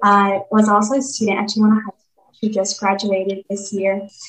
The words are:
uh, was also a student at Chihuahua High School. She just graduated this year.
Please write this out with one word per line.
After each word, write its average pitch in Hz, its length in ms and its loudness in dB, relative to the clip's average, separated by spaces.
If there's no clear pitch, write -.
uh, 202 360 4
was 214 180 4
also 208 300 2
a 269 40 -2
student 202 380 -2
at 214 80 -4
Chihuahua 214 320 2
High - 0 -
School. - 600 -18
She 214 100 -2
just 196 280 -4
graduated 196 720 -2
this 202 220 -10
year. 196 340 -2